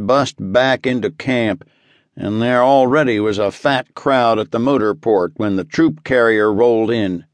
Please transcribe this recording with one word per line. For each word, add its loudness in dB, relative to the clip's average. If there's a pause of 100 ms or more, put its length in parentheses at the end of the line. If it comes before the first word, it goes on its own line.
bust 0
back -2
into -2
camp, -4 (480)
and -6
there 2
already 2
was -2
a 0
fat -4
crowd 0
at -6
the -4
motor 0
port 0
when -2
the -4
troop -2
carrier 2
rolled 2
in. -4